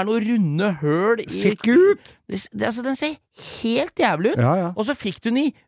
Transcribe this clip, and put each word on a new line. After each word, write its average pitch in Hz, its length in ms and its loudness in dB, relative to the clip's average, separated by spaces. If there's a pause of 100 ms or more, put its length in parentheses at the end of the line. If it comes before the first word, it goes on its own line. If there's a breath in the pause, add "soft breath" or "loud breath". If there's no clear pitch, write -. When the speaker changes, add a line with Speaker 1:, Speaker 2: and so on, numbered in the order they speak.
Speaker 1:
er 196 60 0
noen 220 180 0
runde 196 560 0
høl 180 400 0
i - 80 -8
Speaker 2:
Ser 196 240 0
ikke 233 240 2
ut! 381 220 6 (280 loud breath)
Speaker 1:
Det 196 140 -8
s-, - 160 -10
det, 208 120 -4
altså, 240 140 -6
den 262 140 -4
ser 302 200 -4 (200)
helt - 580 -4
jævlig 202 380 0
ut. 127 60 -2
Speaker 2:
Ja, 123 160 4
ja. 180 200 -2
Speaker 1:
Og 208 120 -4
så 277 100 -2
fikk - 240 -8
du - 80 -4
den 240 80 0
i 285 180 0 (140 soft breath)